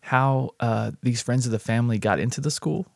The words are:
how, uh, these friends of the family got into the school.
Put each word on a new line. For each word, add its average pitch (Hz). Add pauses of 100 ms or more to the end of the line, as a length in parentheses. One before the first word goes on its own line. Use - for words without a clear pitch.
how, 131
uh, 113 (100)
these 120
friends 123
of 117
the 110
family 117
got 98
into 123
the 147
school. -